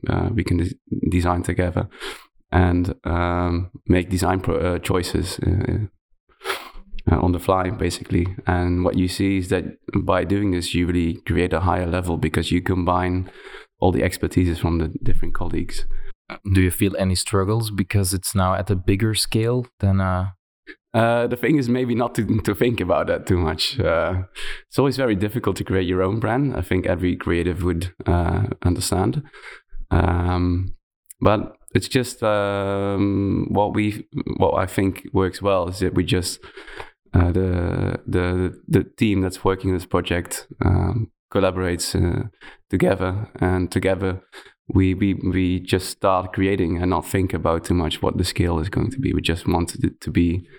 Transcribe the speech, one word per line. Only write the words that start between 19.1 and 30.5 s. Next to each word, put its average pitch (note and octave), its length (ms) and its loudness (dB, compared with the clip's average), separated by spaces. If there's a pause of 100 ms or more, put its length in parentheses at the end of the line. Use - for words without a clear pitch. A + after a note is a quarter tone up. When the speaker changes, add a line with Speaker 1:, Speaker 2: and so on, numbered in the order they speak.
Speaker 2:
scale A#2 500 0 (140)
than, G2 200 2
uh F#2 300 0 (640)
Speaker 1:
Uh, A#2 340 2
the A#2+ 100 -4
thing D3 200 2
is C3 120 0
maybe B2 260 2
not A#2+ 200 0
to, A#2 80 0 (180)
to G2+ 120 0
think A#2 280 2
about E2 260 2
that E2 180 -2
too F#2+ 120 2
much. D#2+ 420 -2
Uh, E2+ 440 0 (440)
it's - 100 -18
always B2+ 200 2
very B2 180 2
difficult G#2 420 -2
to G2+ 60 -4
create F#2+ 240 0
your F#2 160 0
own G2+ 160 0
brand. A#2+ 400 0
I - 20 -2
think F#2 240 0
every F2+ 300 0
creative E2+ 480 -2
would, F2+ 300 -2 (120)
uh, F2 380 2 (220)
understand. F#2+ 580 0 (640)
Um, F2+ 840 0 (440)